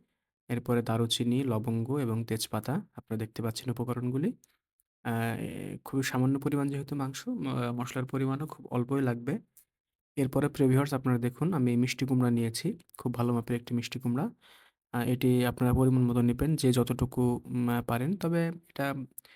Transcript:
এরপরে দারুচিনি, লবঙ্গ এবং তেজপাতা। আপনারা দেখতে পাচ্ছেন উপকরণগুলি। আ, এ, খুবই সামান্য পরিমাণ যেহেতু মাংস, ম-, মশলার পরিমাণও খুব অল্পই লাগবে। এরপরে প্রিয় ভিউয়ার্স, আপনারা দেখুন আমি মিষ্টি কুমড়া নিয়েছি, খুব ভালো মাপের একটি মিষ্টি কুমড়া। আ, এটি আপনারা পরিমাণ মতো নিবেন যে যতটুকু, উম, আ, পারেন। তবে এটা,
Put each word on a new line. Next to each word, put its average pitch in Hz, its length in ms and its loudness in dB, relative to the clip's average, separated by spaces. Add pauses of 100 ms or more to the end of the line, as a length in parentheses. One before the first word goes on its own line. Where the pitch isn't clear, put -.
(480)
এরপরে 120 340 0
দারুচিনি, 117 600 0
লবঙ্গ 117 540 -2
এবং 113 280 -2
তেজপাতা। 110 480 -4 (220)
আপনারা - 220 -8
দেখতে 110 240 -6
পাচ্ছেন 113 280 -4
উপকরণগুলি। 123 640 -2 (720)
আ, 113 360 -2
এ, 98 460 -8
খুবই 135 180 -2
সামান্য 131 360 2
পরিমাণ 143 300 0
যেহেতু 139 260 -4
মাংস, 135 320 -6
ম-, 131 460 -2
মশলার 127 320 -4
পরিমাণও 135 420 -2
খুব - 180 -14
অল্পই 123 360 0
লাগবে। 120 380 0 (760)
এরপরে 139 340 2
প্রিয় 139 200 4
ভিউয়ার্স, 143 240 4
আপনারা 131 240 2
দেখুন 123 360 0
আমি 120 240 2
মিষ্টি 127 280 0
কুমড়া 127 260 4
নিয়েছি, 117 460 0 (200)
খুব 123 160 -4
ভালো 120 200 2
মাপের 120 220 0
একটি 120 180 -6
মিষ্টি 120 260 -4
কুমড়া। 123 300 -2 (640)
আ, 120 120 -2
এটি 123 420 4
আপনারা 123 280 2
পরিমাণ 127 300 4
মতো 120 180 2
নিবেন 127 340 2
যে 127 160 4
যতটুকু, 123 720 2
উম, 123 240 -2
আ, 120 120 0
পারেন। 127 360 -2
তবে 170 300 0
এটা, 139 460 -6 (420)